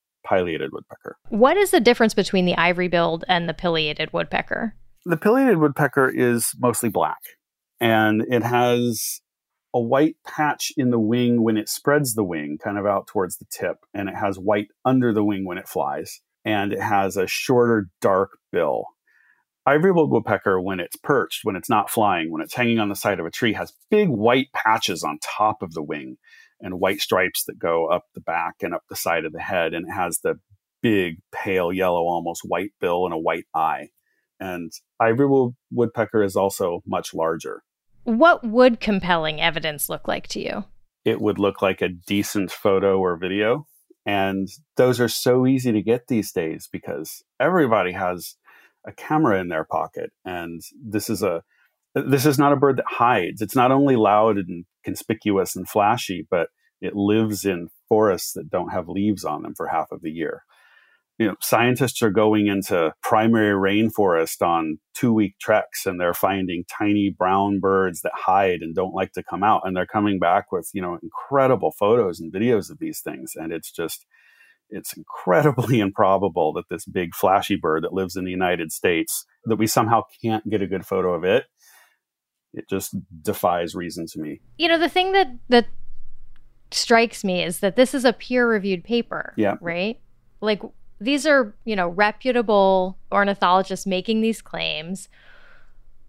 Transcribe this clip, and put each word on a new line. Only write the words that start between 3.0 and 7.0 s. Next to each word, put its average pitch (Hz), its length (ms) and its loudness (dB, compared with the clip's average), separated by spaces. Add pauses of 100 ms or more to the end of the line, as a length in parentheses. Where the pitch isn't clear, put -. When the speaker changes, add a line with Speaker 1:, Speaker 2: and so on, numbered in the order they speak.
Speaker 2:
and 170 220 0
the 160 60 -4
pileated 156 580 -2
woodpecker? - 640 -4 (280)
Speaker 1:
The 170 120 0
pileated 233 420 4
woodpecker 143 500 2
is 120 520 0
mostly 120 300 0
black, 82 280 -2 (640)